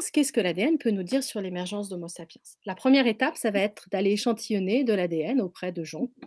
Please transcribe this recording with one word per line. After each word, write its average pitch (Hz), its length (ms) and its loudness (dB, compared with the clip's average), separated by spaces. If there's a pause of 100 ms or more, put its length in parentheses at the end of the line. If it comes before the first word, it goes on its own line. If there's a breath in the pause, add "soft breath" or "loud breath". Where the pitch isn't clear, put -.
(140)
qu'est-ce 294 180 2
que 233 80 2
l'A 175 140 0
D 185 80 0
N 302 160 4
peut 226 140 0
nous 196 100 0
dire 254 200 0
sur 214 200 -6
l'émergence 190 480 -6
d'Homo 175 180 -8
sapiens ? - 320 -14 (240)
La 190 100 -6
première 262 320 6
étape, 240 300 0
ça 226 140 0
va 202 80 0
être 208 320 -2
d'aller 196 220 2
échantillonner 214 680 0
de 226 120 2
l'A 180 140 0
D 165 100 0
N 214 240 0
auprès 180 300 -6
de 170 120 -6
gens 156 240 -6 (180)